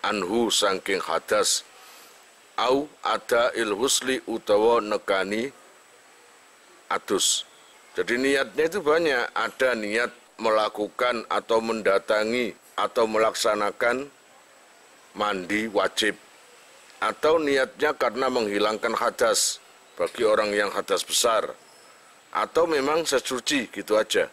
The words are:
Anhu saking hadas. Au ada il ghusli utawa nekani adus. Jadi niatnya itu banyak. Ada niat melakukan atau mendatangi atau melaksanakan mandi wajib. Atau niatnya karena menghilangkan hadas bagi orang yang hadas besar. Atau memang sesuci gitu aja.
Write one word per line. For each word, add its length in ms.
Anhu 480
saking 560
hadas. 560
Au 320
ada 480
il 240
ghusli 480
utawa 560
nekani 720
adus. 560
Jadi 240
niatnya 480
itu 160
banyak. 560
Ada 400
niat 320
melakukan 880
atau 320
mendatangi 920
atau 320
melaksanakan 1040
mandi 560
wajib. 480
Atau 400
niatnya 560
karena 340
menghilangkan 680
hadas 640
bagi 320
orang 240
yang 240
hadas 320
besar. 480
Atau 320
memang 400
sesuci 640
gitu 240
aja. 380